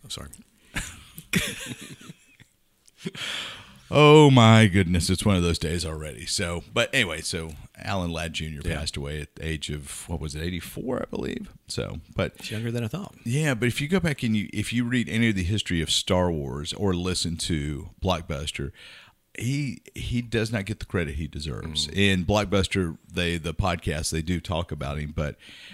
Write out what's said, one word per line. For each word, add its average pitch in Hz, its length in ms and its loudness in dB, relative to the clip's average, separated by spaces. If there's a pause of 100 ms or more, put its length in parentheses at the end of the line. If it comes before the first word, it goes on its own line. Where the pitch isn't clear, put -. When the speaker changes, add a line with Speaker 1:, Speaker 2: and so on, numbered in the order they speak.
Speaker 1:
I'm - 80 -16
sorry. - 200 -12 (1000)
<laughs> - 80 2 (2500)
Speaker 2:
Oh 147 400 10
my 113 360 10
goodness, 90 440 4
it's 92 160 0
one 101 100 4
of 87 60 2
those 85 160 2
days 80 260 -2
already. 78 420 -8
So, 87 460 -4
but 117 220 0
anyway, 85 260 0
so 80 320 -6 (260)
Alan 92 320 -4
Ladd 82 220 -4
Junior 78 320 -8
Speaker 1:
Yeah. 80 140 -2
Speaker 2:
passed 78 180 -6
away 73 240 -6
at - 160 -14
the 78 100 -8
age 80 240 -4
of, 73 380 -10
what 85 120 -4
was 76 140 -8
it, 76 80 -6
eighty-four, - 600 -6
I - 20 -6
believe. - 460 -6 (180)
So, - 320 -6 (160)
but 92 200 -2
Speaker 1:
It's - 140 -12
younger 113 220 -6
than 120 100 -4
I 110 60 -4
thought. 190 260 -10 (100)
Speaker 2:
Yeah, 139 300 0
but 120 140 0
if 117 140 -2
you 143 40 -4
go 185 140 2
back 165 220 -2
and 110 140 2
you, 101 180 0
if 104 180 -4
you 120 120 0
read 120 240 0
any 113 200 2
of 104 80 2
the 90 80 0
history 92 380 0
of 73 80 -2
Star 90 420 2
Wars 71 400 -6
or 98 220 0
listen 87 420 -2
to 76 540 -4 (120)
Blockbuster, 76 720 -2 (680)
he, 139 440 -2 (120)
he 120 280 -4
does 113 280 -2
not 104 140 -4
get 104 160 -6
the - 60 -10
credit 78 300 -2
he 78 120 -4
deserves. 78 600 -6
Speaker 1:
Mm. - 80 -12
Speaker 2:
In 98 280 4
Blockbuster, 98 720 2 (160)
they, 87 240 0
the 80 180 -4
podcast, 85 560 -2
they 82 120 -2
do 85 180 0
talk 82 320 -4
about 73 260 -6
him, 76 160 -6
but 76 220 -4 (380)